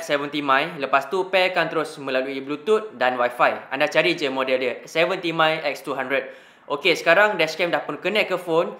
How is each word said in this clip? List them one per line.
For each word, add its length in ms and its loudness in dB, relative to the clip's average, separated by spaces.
seventy 320 -2
My, 400 2
lepas 320 0
tu 240 0
pairkan 320 2
terus 320 -4
melalui 400 -2
Bluetooth 560 -2
dan 240 2
Wi-Fi. 560 0
Anda 160 2
cari 240 2
je 160 -2
model 240 0
dia, 200 0
seventy 480 0
My 320 2
X 160 -4
two 160 -6
hundred. 320 -2
Okey, 240 2
sekarang 400 4
dashcam 400 0
dah 80 0
pun 160 -8
connect 320 0
ke 80 -2
phone. 420 0